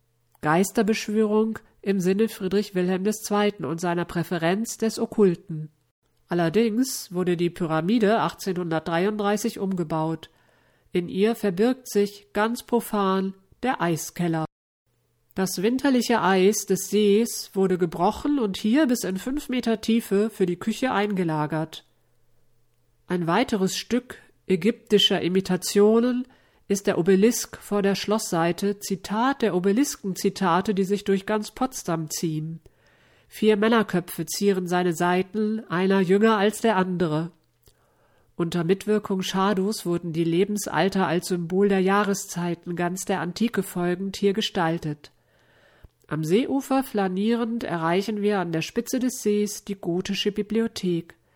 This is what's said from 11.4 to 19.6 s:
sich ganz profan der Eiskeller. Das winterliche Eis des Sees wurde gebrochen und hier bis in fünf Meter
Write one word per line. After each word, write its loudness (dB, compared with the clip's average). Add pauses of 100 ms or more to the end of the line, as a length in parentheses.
sich -2
ganz 0
profan 0 (280)
der -2
Eiskeller. -2 (880)
Das -2
winterliche 2
Eis 4
des -2
Sees 2
wurde 2
gebrochen 0
und -2
hier 2
bis 0
in -2
fünf -6
Meter -2